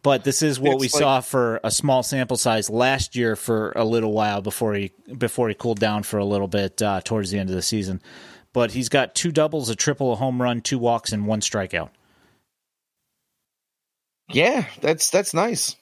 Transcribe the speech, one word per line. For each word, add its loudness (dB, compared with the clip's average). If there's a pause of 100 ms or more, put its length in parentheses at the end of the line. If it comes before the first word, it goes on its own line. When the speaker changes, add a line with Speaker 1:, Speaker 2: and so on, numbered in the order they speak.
Speaker 1:
but 2
this 0
is 0
what 4
Speaker 2:
It's 0
Speaker 1:
we 0
Speaker 2:
like -2 (100)
Speaker 1:
saw 4
for 0
a -2
small 2
sample -2
size 0
last 0
year 2
for -2
a 2
little 2
while 0
before -2
he, -4 (260)
before 0
he -2
cooled -2
down 0
for -2
a 0
little 0
bit, -2
uh, 0
towards -4
the -2
end -2
of -2
the -2
season. -2 (540)
But 2
he's -4
got 0
two 0
doubles, 0
a -2
triple, 0
a 0
home -2
run, 0
two -2
walks, 0
and -2
one 2
strikeout. -4 (2500)
Speaker 2:
Yeah, 4 (160)
that's, 0
that's 0
nice. -2